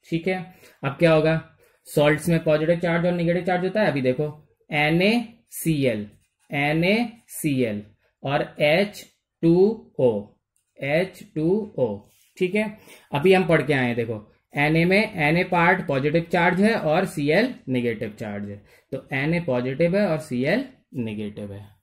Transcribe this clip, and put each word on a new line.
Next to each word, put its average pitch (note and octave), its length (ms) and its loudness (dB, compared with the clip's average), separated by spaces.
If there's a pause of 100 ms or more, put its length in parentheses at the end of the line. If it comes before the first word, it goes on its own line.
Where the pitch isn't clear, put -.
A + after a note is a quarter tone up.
ठीक E3 200 -4
है, F#3 100 -2 (460)
अब C#3 140 -4
क्या E3 140 6
होगा? D#3 220 4 (540)
सॉल्ट्स D3 400 2
में E3 160 2
पॉजिटिव D#3 340 2
चार्ज E3+ 280 0
और F3 60 2
नेगेटिव F3 320 0
चार्ज F3+ 200 0
होता F#3+ 160 -2
है। F#3+ 100 2
अभी C#3 120 -2
देखो B2+ 240 0 (440)
एन D#3 320 2
ए G#3 100 4 (400)
सी E3 220 -2 (120)
एल, G#2 200 -2 (440)
एन D3+ 340 0
ए G3 120 2 (340)
सी D3 240 -4 (100)
एल G#2 180 -6 (400)
और C#3+ 200 -2 (180)
एच E3+ 440 0 (380)
टू E3 120 6 (460)
ओ, B2+ 100 4 (680)
एच D#3+ 440 -2 (120)
टू D#3+ 140 0 (300)
ओ। B2+ 100 2 (500)
ठीक F#3 160 -2
है, G#3+ 120 0 (460)
अभी D3+ 220 4
हम F#3 140 4
पढ़ D3+ 180 2
के D3 80 0
आए B2+ 120 0
हैं, A#2+ 100 -2
देखो A2+ 240 -4 (340)
एन D3 220 0
ए E3 80 4
में F#3+ 140 4
एन E3+ 380 0
ए F3+ 140 2
पार्ट F3 360 2
पॉजिटिव D3 460 0
चार्ज F3 300 2
है A3+ 120 4
और F3 320 0
सी D3 240 -4
एल A3 240 2 (140)
नेगेटिव A#2 520 -4
चार्ज G2+ 300 -10
है, G2+ 120 -14 (300)
तो - 220 -10
एन C#3+ 200 -2
ए F3 120 0
पॉजिटिव C3+ 500 0
है G#3 120 2
और E3 120 0
सी B2 240 -4
एल G#3 200 0 (300)
नेगेटिव G#2+ 580 -8
है। G2+ 140 -16 (160)